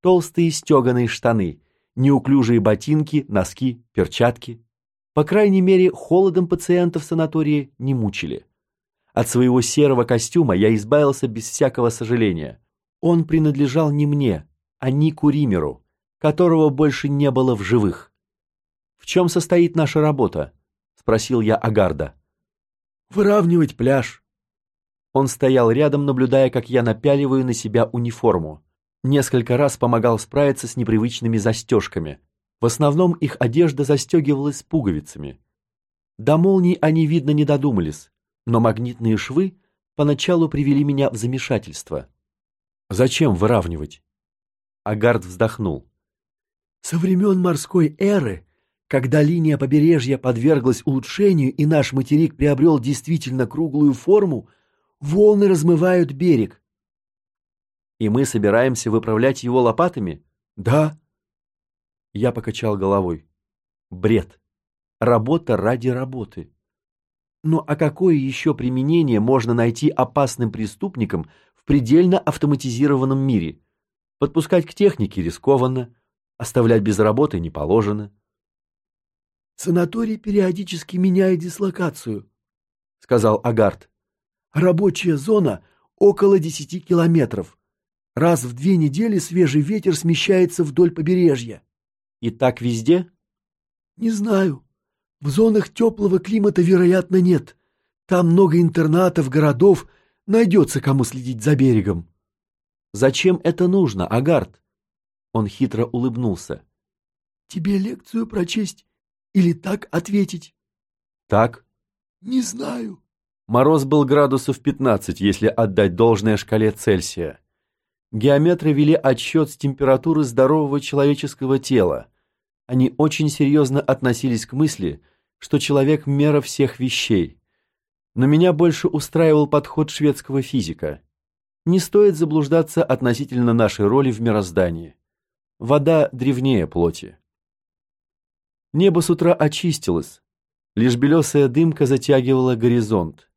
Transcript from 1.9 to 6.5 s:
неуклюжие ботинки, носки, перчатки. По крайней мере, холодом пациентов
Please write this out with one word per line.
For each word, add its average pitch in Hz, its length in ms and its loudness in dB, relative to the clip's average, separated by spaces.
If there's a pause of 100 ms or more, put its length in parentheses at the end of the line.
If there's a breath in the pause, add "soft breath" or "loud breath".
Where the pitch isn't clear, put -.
неуклюжие 131 680 2
ботинки, 147 680 -2
носки, 117 540 -4 (120)
перчатки. 117 680 -2 (520)
По 151 100 2
крайней 190 380 4
мере, 185 280 4
холодом 180 560 0
пациентов 175 580 -2